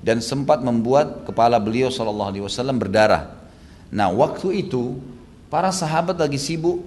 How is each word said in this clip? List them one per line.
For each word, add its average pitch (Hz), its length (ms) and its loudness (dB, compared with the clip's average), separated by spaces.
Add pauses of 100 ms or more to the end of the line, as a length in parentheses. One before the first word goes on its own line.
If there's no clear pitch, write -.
dan 113 160 2
sempat 135 400 0
membuat 127 640 0
kepala 117 320 2
beliau 113 320 2
sallallahu 104 480 -4
alaihi 101 80 -6
wasallam 123 400 -2
berdarah. 95 480 4 (640)
Nah, 98 160 2
waktu 160 560 0
itu 127 320 -4 (480)
para 180 240 0
sahabat 170 480 -2
lagi 147 160 2
sibuk 165 520 -2